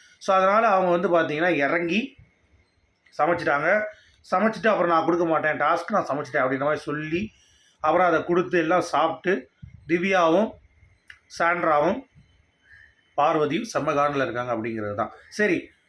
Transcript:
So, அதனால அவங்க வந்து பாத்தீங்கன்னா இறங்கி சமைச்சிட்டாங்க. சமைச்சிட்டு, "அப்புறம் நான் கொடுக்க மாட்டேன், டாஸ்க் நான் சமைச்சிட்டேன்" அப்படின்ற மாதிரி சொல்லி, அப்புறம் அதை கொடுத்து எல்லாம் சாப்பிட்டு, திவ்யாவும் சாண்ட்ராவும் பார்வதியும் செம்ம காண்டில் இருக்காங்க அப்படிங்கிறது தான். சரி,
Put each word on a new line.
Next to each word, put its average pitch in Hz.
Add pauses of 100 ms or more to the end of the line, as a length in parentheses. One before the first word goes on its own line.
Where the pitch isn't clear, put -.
(180)
So, -
அதனால 196
அவங்க 185
வந்து 170
பாத்தீங்கன்னா 156
இறங்கி 170 (1040)
சமைச்சிட்டாங்க. 165 (480)
சமைச்சிட்டு, 208
"அப்புறம் 180
நான் 165
கொடுக்க 170
மாட்டேன், 151
டாஸ்க் 160
நான் 190
சமைச்சிட்டேன்" 143
அப்படின்ற 135
மாதிரி 147
சொல்லி, 156 (480)
அப்புறம் 170
அதை 160
கொடுத்து 175
எல்லாம் 165
சாப்பிட்டு, 165 (380)
திவ்யாவும் 175 (920)
சாண்ட்ராவும் 170 (1120)
பார்வதியும் 156
செம்ம 147
காண்டில் 143
இருக்காங்க 123
அப்படிங்கிறது 110
தான். 107 (180)
சரி, 202 (200)